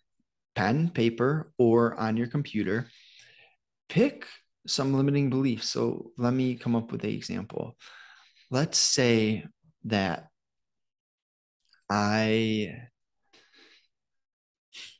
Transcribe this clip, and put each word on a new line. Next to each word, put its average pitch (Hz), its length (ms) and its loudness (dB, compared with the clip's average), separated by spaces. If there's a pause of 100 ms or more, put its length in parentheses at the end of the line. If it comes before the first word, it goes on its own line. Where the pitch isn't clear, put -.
(560)
pen, 135 340 2
paper, 123 680 0
or 117 400 4
on 110 200 -2
your 120 100 -2
computer, 110 600 -4 (1000)
pick - 380 0 (420)
some 135 260 0
limiting 139 360 2
beliefs. 131 400 0
So - 480 -4
let 123 160 0
me 127 220 0
come 120 200 -2
up 117 160 -4
with 113 140 -6
an 107 60 -4
example. - 640 -8 (760)
Let's 139 260 0
say 113 680 2 (400)
that 95 400 0 (1600)
I, 107 920 0 (2250)